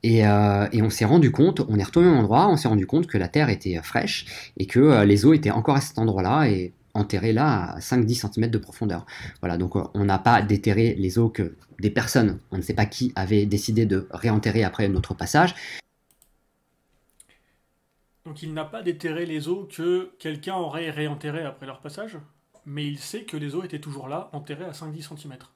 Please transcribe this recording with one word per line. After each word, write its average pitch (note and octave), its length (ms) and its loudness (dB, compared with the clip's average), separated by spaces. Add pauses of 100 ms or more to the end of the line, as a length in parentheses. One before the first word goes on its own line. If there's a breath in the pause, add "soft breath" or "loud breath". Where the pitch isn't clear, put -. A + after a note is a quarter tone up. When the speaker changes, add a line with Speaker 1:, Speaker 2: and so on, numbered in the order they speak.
Speaker 1:
Et, A2+ 220 6
euh, G#2 460 4
et A2 80 2
on A2 80 2
s'est A2 160 -2
rendu C#3+ 260 6
compte, E3+ 300 2
on G#2+ 180 0
est F#2+ 40 0
retourné F3 260 4
au - 20 6
même C#3+ 80 6
endroit, A#2 300 4
on E3 80 4
s'est C#3+ 100 -2
rendu G#2 180 2
compte E3 220 0
que - 100 -4
la F2+ 120 0
terre D3+ 180 2
était, F2+ 300 -2
euh, E2 40 -6
fraîche - 760 -6
et - 100 -4
que, - 140 2
euh, C3 240 6
les G#2 200 6
eaux D#3 80 8
étaient D#3 160 2
encore C3+ 280 0
à C#3 40 0
cet - 160 -8
endroit-là A2+ 520 2
et F2+ 240 -2 (200)
enterrées G#2 380 0
là A2+ 400 0
à - 80 -12
cinq B2 260 0
dix A#2 100 0
centimètres A2 360 -2
de A2 60 -2
profondeur. F#2+ 480 -6 (340 loud breath)
Voilà, F2 180 -4
donc, F2+ 200 -2
euh, F#2 60 -2 (100)
on G2+ 100 0
n'a F#2+ 160 2
pas A#2 220 4
déterré G#2 540 2
les F#2 220 -2
eaux A#2 120 4
que F2+ 260 -4 (240)
des G2+ 100 0
personnes, G#2+ 520 0 (100)
on F#2+ 60 -4
ne F#2 40 -4
sait - 120 -6
pas G#2+ 120 2
qui, B2 300 -6
avaient G2+ 300 2
décidé G#2+ 400 0
de F#2+ 260 -2
réenterrer G#2+ 540 0
après G2+ 240 -2
notre F#2+ 240 -2
passage. F3 420 0 (2750 loud breath)
Speaker 2:
Donc D3+ 180 -16
il D#3 100 -10
n'a D#3 120 -8
pas D3+ 160 -14
déterré E3+ 440 -6
les D#3 220 -8
eaux F#3 240 -6
que F3+ 480 -4
quelqu'un D#3 360 -10
aurait E3 340 -6
réenterrées D3+ 540 -8
après C#3 220 -12
leur C3+ 140 -16
passage, G3 380 -14 (480)
mais D3 200 -10
il D3 140 -8
sait G#3+ 240 -14
que E3 140 -12
les D3 180 -8
eaux F#3 80 -6
étaient D#3 180 -12
toujours C#3 280 -14
là, D#3+ 240 -10
enterrées D3 320 -12
à E3 80 -14
cinq D#3 180 -14
dix D#3 120 -14
centimètres. D3 520 -18